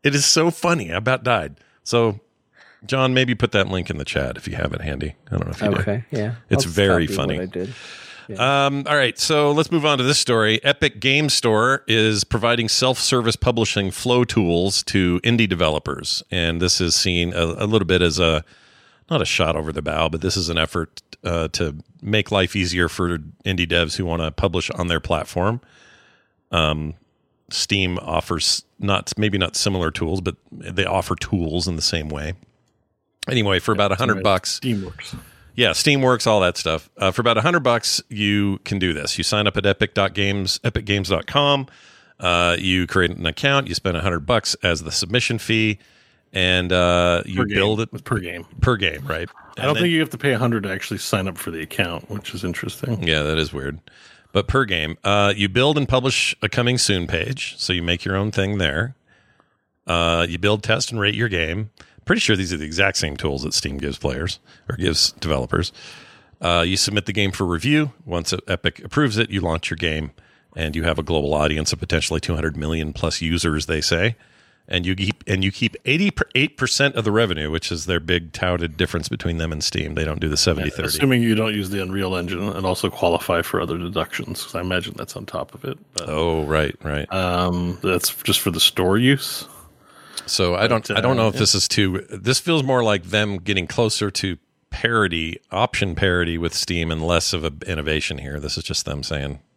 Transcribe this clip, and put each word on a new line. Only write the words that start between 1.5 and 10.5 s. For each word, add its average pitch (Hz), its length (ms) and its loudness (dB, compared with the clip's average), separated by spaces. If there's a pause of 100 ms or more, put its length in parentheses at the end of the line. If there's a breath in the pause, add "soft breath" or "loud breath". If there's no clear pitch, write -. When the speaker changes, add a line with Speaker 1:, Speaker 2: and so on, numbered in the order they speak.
Speaker 1:
So, 113 380 2 (680 soft breath)
John, 131 260 2
maybe 127 220 4
put 113 180 0
that 98 160 4
link 92 220 -2
in 80 80 -4
the 69 60 -6
chat 65 320 -2
if - 120 -12
you - 80 -6
have 80 160 -2
it - 80 -6
handy. 73 340 -6 (140)
I - 80 -10
don't - 100 -2
know 85 40 -8
if 87 100 -10
you 104 100 0
do. 98 100 0
Speaker 2:
Okay, 104 300 -4
yeah. 117 260 -4 (120)
Speaker 1:
It's 131 160 2
Speaker 2:
I'll 87 80 -6
Speaker 1:
very 87 340 4
Speaker 2:
copy 85 120 -4
what 69 100 0
Speaker 1:
funny. 73 120 -2
Speaker 2:
I 92 60 -6
did. 92 280 -8 (520 loud breath)
Yeah. 135 400 2
Speaker 1:
Um, 139 220 -2
all 151 80 2
right, 131 220 2
so 147 340 4
let's 151 180 2
move 160 140 2
on 147 140 4
to 127 60 2
this 143 140 4
story. 110 460 2